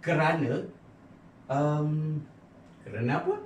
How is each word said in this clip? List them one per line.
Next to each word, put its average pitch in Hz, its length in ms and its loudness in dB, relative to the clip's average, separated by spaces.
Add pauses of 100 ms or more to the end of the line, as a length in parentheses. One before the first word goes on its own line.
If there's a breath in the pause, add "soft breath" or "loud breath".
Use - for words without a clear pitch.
Kerana, 147 640 0 (880)
um, 151 640 2 (640)
kerana - 400 -2
apa? 403 260 0